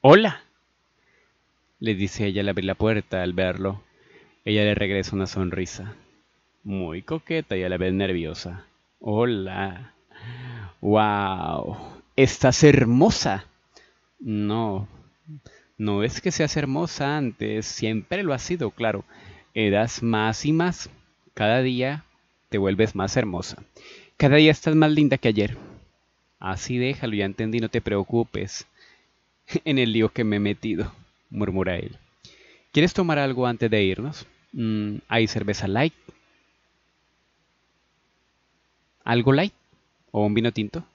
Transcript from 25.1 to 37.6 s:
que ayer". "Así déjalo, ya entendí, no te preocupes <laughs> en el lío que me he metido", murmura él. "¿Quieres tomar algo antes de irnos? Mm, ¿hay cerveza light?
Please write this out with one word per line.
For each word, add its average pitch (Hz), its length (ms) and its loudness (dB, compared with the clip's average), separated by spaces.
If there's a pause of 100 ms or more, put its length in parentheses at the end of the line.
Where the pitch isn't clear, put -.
que - 100 0
ayer". 107 280 0 (840)
"Así 95 400 -6
déjalo, 127 360 -4
ya 101 100 0
entendí, 110 360 -4
no 113 80 -4
te 120 120 -2
preocupes 101 840 -4 (800)
<laughs> - 180 -6
en 143 140 0
el 120 140 2
lío 110 180 2
que 120 140 -4
me 107 120 0
he 101 40 0
metido", 101 520 -4 (380)
murmura 92 460 -4
él. - 200 -10 (760)
"¿Quieres 160 220 2
tomar 165 240 0
algo 131 280 0
antes 117 240 0
de 107 140 4
irnos? 104 420 -4 (260)
Mm, 107 460 -4 (100)
¿hay 113 180 4
cerveza 101 420 -4
light? 123 260 0 (3000)